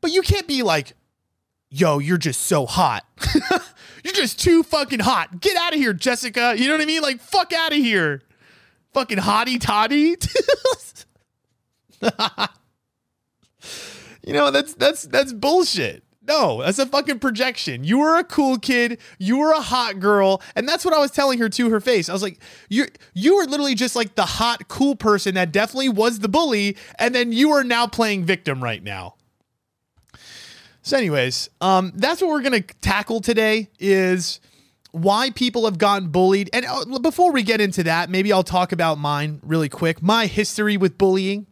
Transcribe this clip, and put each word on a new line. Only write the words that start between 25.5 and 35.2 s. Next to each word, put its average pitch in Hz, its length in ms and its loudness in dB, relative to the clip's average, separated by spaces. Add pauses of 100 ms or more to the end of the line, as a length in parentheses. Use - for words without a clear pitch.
definitely 240 340 0
was 226 320 0
the 214 80 -2
bully. 208 480 0 (240)
And 247 160 0
then 240 160 0
you 269 200 4
are 285 120 4
now 240 240 0
playing 208 380 0
victim 160 360 -2
right 113 220 -6
now." 95 320 -12 (1700)
So - 160 0
anyways, 143 520 0 (120)
um, 185 340 2
that's 277 260 0
what 370 80 0
we're 302 120 0
gonna 247 200 0
tackle 208 600 -2
today 220 480 0 (100)
is 185 600 0 (500)
why 202 380 0